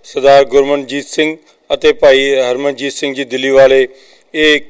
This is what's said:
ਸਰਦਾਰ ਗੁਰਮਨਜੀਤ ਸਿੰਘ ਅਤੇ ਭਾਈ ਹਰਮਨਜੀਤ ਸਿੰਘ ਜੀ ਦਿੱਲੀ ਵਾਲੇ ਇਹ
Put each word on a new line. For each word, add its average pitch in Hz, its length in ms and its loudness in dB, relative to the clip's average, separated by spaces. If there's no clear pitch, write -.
ਸਰਦਾਰ 139 420 2
ਗੁਰਮਨਜੀਤ 139 600 -2
ਸਿੰਘ 156 320 -6
ਅਤੇ 151 200 0
ਭਾਈ 139 420 2
ਹਰਮਨਜੀਤ 131 580 -4
ਸਿੰਘ 139 200 -6
ਜੀ 135 100 -8
ਦਿੱਲੀ 131 260 -6
ਵਾਲੇ 135 380 4
ਇਹ 151 340 0